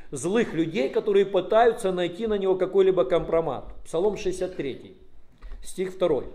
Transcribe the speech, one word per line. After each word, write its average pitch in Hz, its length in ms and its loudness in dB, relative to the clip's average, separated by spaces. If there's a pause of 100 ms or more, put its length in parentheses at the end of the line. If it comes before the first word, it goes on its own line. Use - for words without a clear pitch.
(120)
злых 175 420 0
людей, 156 360 0
которые 202 360 2
пытаются 196 640 2
найти 180 360 -2
на 208 100 0
него 190 180 2
какой-либо 185 500 4
компромат. 160 600 0 (200)
Псалом 185 320 0
шестьдесят 185 400 -4
третий, 120 400 -8 (680)
стих 185 300 -6
второй. 143 420 2